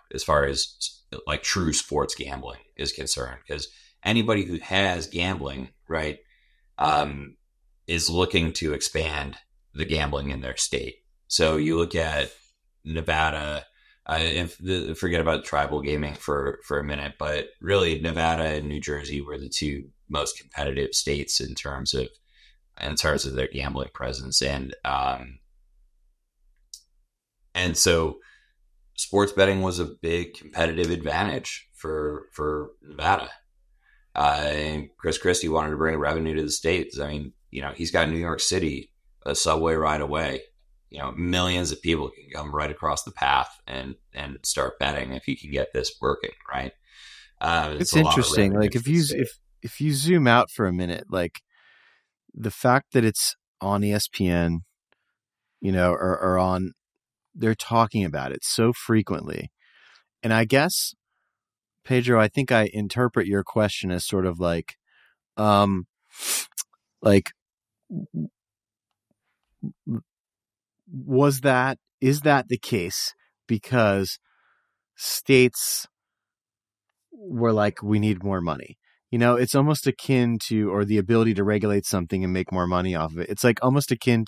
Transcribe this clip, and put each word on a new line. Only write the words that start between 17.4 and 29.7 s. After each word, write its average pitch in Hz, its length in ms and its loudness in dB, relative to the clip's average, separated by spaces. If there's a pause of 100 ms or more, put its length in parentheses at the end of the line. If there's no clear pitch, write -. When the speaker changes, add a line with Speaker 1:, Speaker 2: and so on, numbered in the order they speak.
Speaker 1:
really 85 400 2
Nevada 82 460 0
and 76 240 -4
New 73 100 -6
Jersey 73 400 -6
were 71 180 -10
the 67 120 -12
two 69 400 -6 (180)
most 73 320 -6
competitive 69 540 -4
states - 480 -2
in 67 120 -8
terms 67 400 -6
of, 64 140 -2 (720)
in 76 160 -6
terms 73 300 0
of 67 80 -6
their 65 140 -2
gambling 67 440 -6
presence. 65 520 -6
And, 67 320 -4 (100)
um, 67 540 -4 (2250)
and 90 200 0
so 82 440 2 (720)
sports 101 380 0
betting 95 320 4
was 87 160 -2